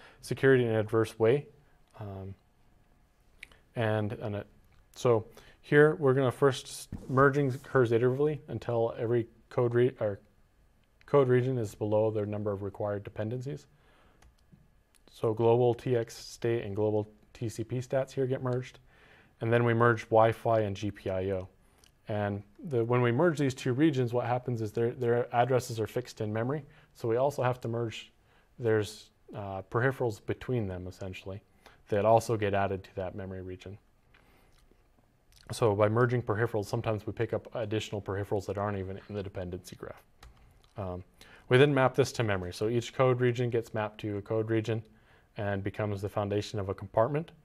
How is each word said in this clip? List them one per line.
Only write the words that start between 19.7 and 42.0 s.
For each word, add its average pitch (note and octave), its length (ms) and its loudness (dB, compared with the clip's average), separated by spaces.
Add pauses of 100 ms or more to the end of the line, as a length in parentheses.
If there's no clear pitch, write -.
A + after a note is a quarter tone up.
merge A#2 300 4
Wi-Fi A2+ 580 4
and G2+ 140 -4
G G2+ 140 -6
P - 200 -8
I F#2+ 220 -2
O. F#2 160 -4 (600)
And G2+ 360 -4 (260)
the, A#2+ 140 0
when B2 180 2
we A#2+ 100 4
merge D3+ 260 2
these C#3 160 0
two B2+ 200 -2
regions, B2+ 400 2
what A#2+ 120 0
happens A#2+ 360 -2
is G#2+ 100 -4
their, A#2 200 0
their A#2+ 440 0
addresses A#2+ 440 2
are G#2+ 80 -2
fixed - 340 -8
in G#2 100 -4
memory. B2+ 320 -4 (320)
So - 120 -6
we A2+ 100 2
also C3+ 260 0
have B2 180 0
to A#2 60 -6
merge, A#2 440 -6 (460)
there's, A2 520 0 (260)
uh, G2 340 -8
peripherals B2 560 -2
between A2 420 -4
them, F2+ 200 -8
essentially, F#2+ 540 -12 (480)
that G2+ 140 0
also A2+ 320 4
get G2+ 180 0
added G2 300 -2
to - 120 -20
that F#2 200 -8
memory F#2+ 260 -12
region. F#2 360 -14 (1700)
So A2 220 2
by G#2 140 4
merging A#2+ 340 2
peripherals, A2 440 -2
sometimes A2+ 400 -4
we G2+ 80 -6
pick A2 200 -4
up G#2 200 -6
additional G#2+ 480 -4
peripherals G2+ 460 -4
that G2 100 -6
aren't G2+ 200 -2
even F#2+ 220 -8 (100)
in G2+ 60 -10
the G2+ 80 -6
dependency F2+ 520 -10
graph. - 280 -16 (720)
Um, F#2 260 -8 (460)
we B2 80 6
then C#3+ 160 6
map C3 220 2
this C3 180 2